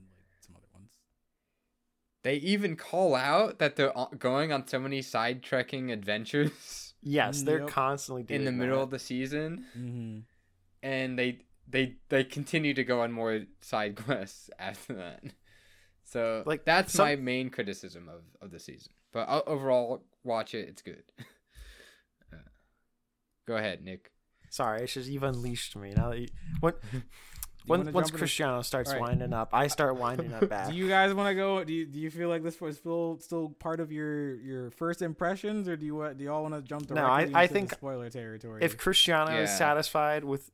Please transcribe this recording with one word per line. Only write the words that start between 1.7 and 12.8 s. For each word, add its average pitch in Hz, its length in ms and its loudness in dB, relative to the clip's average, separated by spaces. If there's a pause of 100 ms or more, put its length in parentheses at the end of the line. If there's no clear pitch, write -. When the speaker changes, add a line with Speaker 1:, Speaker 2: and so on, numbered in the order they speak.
Speaker 2:
They 135 140 2
even 185 400 0
call 170 380 2
out 147 440 4
that 147 180 2
they're 135 200 4
o-, 123 220 -2
going 143 340 2
on 135 140 0
so 131 120 -2
many 135 240 -4
side-trekking 127 880 -2
adventures 113 1080 -2
<laughs> - 40 -20
Speaker 3:
Yes, 143 400 2
they're 151 180 4
Speaker 1:
Yep. 147 100 -4
Speaker 3:
constantly 135 540 0
doing 139 160 -2
Speaker 2:
in 135 40 0
the 131 80 0
middle 123 260 2
Speaker 3:
that. 135 60 2
Speaker 2:
of 127 60 -4
the 131 80 -4
season. 151 680 -4 (120)
Speaker 1:
Mm-hmm. 120 420 -8 (640)
Speaker 2:
And 131 360 -2
they, 123 220 0 (280)
they, 131 280 2 (140)
they 131 140 6
continue 147 500 0
to 127 100 2